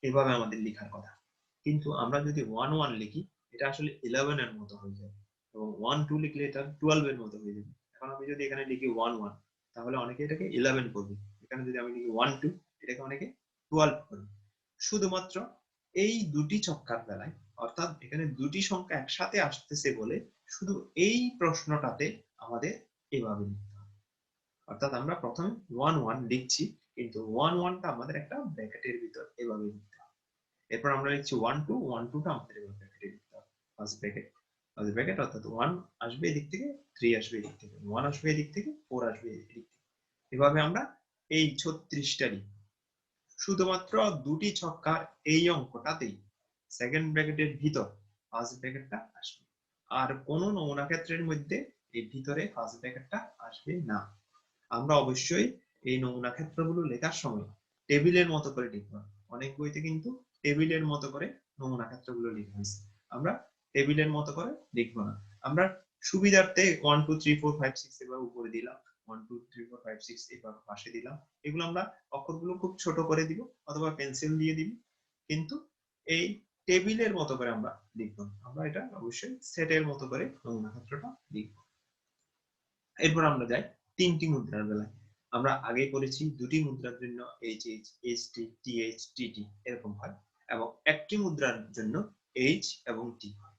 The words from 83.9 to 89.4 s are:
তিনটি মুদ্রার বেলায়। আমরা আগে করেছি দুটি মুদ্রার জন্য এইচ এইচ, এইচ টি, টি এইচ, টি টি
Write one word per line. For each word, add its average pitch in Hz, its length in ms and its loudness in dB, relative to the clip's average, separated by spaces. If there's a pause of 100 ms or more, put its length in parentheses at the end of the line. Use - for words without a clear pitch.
তিনটি 170 340 4
মুদ্রার 107 380 0
বেলায়। 107 220 -2 (440)
আমরা 127 160 4 (160)
আগে 123 160 2 (100)
করেছি 135 280 0 (180)
দুটি 131 260 0
মুদ্রার 127 360 -6
জন্য 120 160 -8 (300)
এইচ 110 140 -6 (100)
এইচ, 107 140 -12 (220)
এইচ 117 120 -2 (120)
টি, 117 100 -8 (200)
টি 127 100 -8 (140)
এইচ, 113 140 -6 (140)
টি 127 100 -6 (100)
টি 104 80 -10 (260)